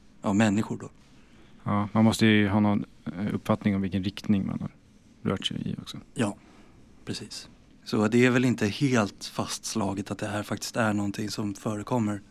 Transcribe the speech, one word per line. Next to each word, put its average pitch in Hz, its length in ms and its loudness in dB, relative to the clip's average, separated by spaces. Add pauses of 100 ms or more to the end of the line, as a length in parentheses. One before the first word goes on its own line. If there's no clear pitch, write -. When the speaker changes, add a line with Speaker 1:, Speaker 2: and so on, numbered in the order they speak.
(220)
Speaker 1:
Ja, 101 120 0
människor 107 440 2
då. - 120 -12 (720)
Speaker 2:
Ja, 104 300 -2
man 110 100 4
måste 110 220 4
ju 104 240 6
ha 107 100 2
någon, 104 260 2 (200)
eh, 98 300 -4
uppfattning 104 400 0
om 98 60 0
vilken 95 220 -2
riktning 98 440 0
man - 120 -4
har - 120 -6 (500)
rört - 240 -2
sig - 240 -6
i - 120 -4
också. - 160 -14 (160)
Speaker 1:
Ja, 104 220 -2 (720)
precis. - 440 -12 (340)
Så 107 240 2
det 120 180 6
är 127 60 6
väl 127 140 4
inte 117 220 2
helt 113 580 0
fastslaget - 840 -6
att 101 60 -6
det 107 100 -6
här 104 160 -4
faktiskt - 340 -8
är 110 160 2
någonting 101 360 -4
som 101 240 -4
förekommer 104 760 -2